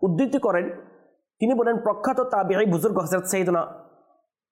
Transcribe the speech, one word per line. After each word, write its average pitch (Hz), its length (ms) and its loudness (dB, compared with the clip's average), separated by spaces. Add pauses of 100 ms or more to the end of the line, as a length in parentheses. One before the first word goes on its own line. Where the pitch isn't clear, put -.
উদ্ধৃত 208 340 0
করেন। 190 340 0 (680)
তিনি 233 160 2
বলেন, 233 220 2
প্রখ্যাত 214 440 -2
তাবিঈ 208 460 0
বুজুর্গ 180 320 0
হযরত 180 260 -2
সাইয়েদনা 180 360 0 (920)